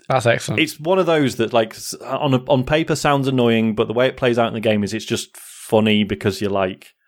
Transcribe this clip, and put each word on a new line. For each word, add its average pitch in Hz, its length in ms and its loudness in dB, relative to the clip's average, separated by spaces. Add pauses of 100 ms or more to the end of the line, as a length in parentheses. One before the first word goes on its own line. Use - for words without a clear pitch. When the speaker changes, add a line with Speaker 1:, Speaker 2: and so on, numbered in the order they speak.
Speaker 1:
That's 127 180 0
excellent. 156 340 0
Speaker 2:
it's 156 180 -2
one 175 200 0
of 180 80 2
those 151 300 2
that, 110 160 -2
like, 113 220 2
s-, - 200 -12
on 135 400 -2
a, 127 100 4
on 131 200 2
paper 156 300 0
sounds 139 320 0
annoying, 117 480 2
but 110 140 0
the 107 60 -6
way 123 120 2
it - 100 -4
plays 120 220 0
out 117 100 2
in - 60 -6
the 113 60 -6
game 107 240 2
is 98 100 -4
it's 107 100 -8
just - 320 -6
funny 107 680 0
because 98 360 -2
you're, 104 100 -4
like, 98 440 -4 (140)